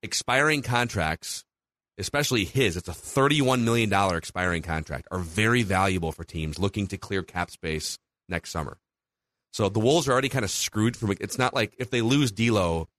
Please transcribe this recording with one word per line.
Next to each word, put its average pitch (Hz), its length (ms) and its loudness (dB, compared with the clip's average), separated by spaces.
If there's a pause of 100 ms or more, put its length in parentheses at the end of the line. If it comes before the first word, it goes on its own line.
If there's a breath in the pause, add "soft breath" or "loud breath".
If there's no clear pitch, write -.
Expiring 139 580 2
contracts, 117 800 -2 (540)
especially 117 480 0
his, 101 320 0
it's 87 100 -8
a 85 60 -8
thirty-one 135 720 2
million 117 240 2
dollar 98 260 2
expiring 87 460 -2
contract, 78 480 -6
are 92 80 -4
very 107 460 0
valuable 92 480 0
for 82 120 -10
teams 78 360 -6
looking 98 260 -2
to 95 140 -8
clear 95 240 -4
cap 87 260 -6
space - 480 -8 (300)
next 85 240 -6
summer. 78 260 -6 (760)
So 104 160 0
the 104 120 0
Wolves 135 280 4
are 135 40 2
already 131 180 2
kinda 120 180 -2
screwed 110 480 0
from, 101 240 -2
it's - 200 -8
not 127 160 2
like 110 240 -2
if 123 100 -6
they 120 120 0
lose 127 300 4
D'Lo 95 560 0 (120)